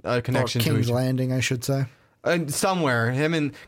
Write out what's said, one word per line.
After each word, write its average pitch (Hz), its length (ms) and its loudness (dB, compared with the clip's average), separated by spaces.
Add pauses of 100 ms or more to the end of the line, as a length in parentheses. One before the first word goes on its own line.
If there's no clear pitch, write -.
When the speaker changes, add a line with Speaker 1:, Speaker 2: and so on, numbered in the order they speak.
Speaker 1:
a 120 140 0
Speaker 2:
Or 123 40 0
Speaker 1:
connection 123 400 0
to 110 80 0
Speaker 2:
King's 135 180 2
Speaker 1:
each 120 60 0
Speaker 2:
Landing, 127 400 0
I 131 60 0
should 120 240 -2
say. 135 220 0 (380)
Speaker 1:
And 160 300 0
somewhere, 139 580 2
him 151 220 0
and, 151 200 0 (140)